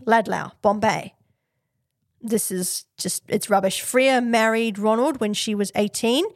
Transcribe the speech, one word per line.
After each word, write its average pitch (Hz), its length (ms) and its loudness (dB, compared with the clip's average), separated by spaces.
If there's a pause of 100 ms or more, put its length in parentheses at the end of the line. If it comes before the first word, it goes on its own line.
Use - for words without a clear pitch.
Ladlow, 214 460 0 (100)
Bombay. 208 520 0 (1080)
This 220 300 -2
is 180 340 -6 (120)
just, - 320 -6
it's - 200 -2
rubbish. 190 300 2
Freer 262 400 2
married 226 600 0
Ronald 233 420 0
when 214 120 -2
she 214 220 -2
was 202 200 -2
eighteen, 233 500 0 (100)